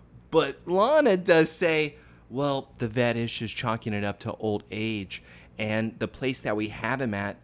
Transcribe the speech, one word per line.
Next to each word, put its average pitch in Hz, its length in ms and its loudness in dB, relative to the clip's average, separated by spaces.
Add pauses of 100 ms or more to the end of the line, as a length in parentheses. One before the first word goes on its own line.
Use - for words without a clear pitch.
(300)
but 139 340 2
Lana 214 540 4
does 165 320 6
say, 156 460 0 (340)
"Well, 139 480 -2
the 120 100 -2
vet 117 300 0
is 117 120 -2
just - 240 -8
chalking 113 380 -4
it 104 100 -2
up 101 180 -4
to 110 160 -6
old 104 340 -2
age. 107 520 -6 (360)
And 110 400 -2
the 110 100 -2
place 131 320 -4
that 107 160 -2
we 107 120 -2
have 123 340 -4
him 113 100 -2
at, 101 320 -4